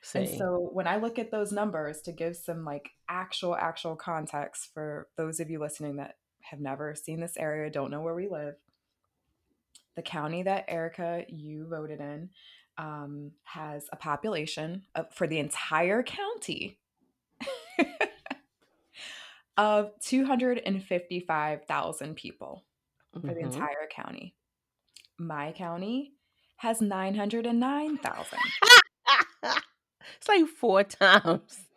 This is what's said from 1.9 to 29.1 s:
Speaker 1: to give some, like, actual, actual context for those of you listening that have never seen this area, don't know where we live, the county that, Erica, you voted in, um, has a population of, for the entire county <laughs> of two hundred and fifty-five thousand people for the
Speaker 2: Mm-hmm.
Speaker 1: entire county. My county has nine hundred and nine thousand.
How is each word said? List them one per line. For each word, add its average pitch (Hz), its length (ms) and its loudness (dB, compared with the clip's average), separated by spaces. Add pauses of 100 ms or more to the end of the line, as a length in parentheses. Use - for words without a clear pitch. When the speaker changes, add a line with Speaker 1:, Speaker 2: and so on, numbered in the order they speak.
Speaker 1:
to 170 100 -10
give 165 220 -4
some, 165 300 -8
like, 143 240 -10 (220)
actual, 180 440 -4
actual 165 400 -4
context 156 760 -8
for 151 360 -10 (100)
those 160 200 -4
of 160 120 -6
you 160 100 -6
listening 147 360 -8
that 139 200 -12 (240)
have 147 200 -16
never 147 340 -6
seen 160 260 -10
this 170 160 -8
area, 151 340 -4
don't 143 200 -4
know 147 100 -8
where 165 140 -4
we 180 120 -4
live, 147 280 -8 (1400)
the 170 60 -10
county 165 420 -6
that, 190 240 0
Erica, 170 600 -4
you 151 400 -12
voted 156 320 -10
in, 151 300 -10 (480)
um, 147 540 -10 (120)
has 151 480 -12
a 147 40 -12
population 160 840 -2 (120)
of, 160 200 -4
for 180 120 0
the 156 120 0
entire 170 640 2
county - 760 -6 (1000)
<laughs> 330 80 4 (1700)
of 208 440 4
two 262 260 2
hundred 247 380 2
and 190 200 0
fifty-five 165 800 -2
thousand 156 520 -4
people - 480 -14 (500)
for 170 140 -10
the - 60 -4
Speaker 2:
Mm-hmm. 165 120 -6
Speaker 1:
entire 147 440 -4
county. - 440 -14 (840)
My 156 340 -8
county 190 600 -6 (440)
has 226 260 -2
nine 196 320 0
hundred 214 320 -2
and 240 140 2
nine 285 380 0
thousand. - 420 -6 (1000)